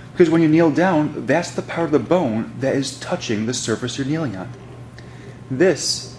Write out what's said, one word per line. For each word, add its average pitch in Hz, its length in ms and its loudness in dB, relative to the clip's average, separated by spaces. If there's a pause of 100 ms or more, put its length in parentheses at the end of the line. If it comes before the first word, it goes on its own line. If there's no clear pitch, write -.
(120)
because 170 180 6
when 165 120 6
you 160 60 6
kneel 160 220 6
down, 151 560 2
that's 156 240 0
the - 120 -6
part - 240 -4
of 147 60 -2
the 147 60 6
bone 120 600 0
that 127 160 0
is 135 240 -2
touching 110 480 -4
the 123 80 -2
surface 117 440 -4
you're 135 80 -2
kneeling 143 300 -2
on. 95 140 -10 (1000)
This 143 680 0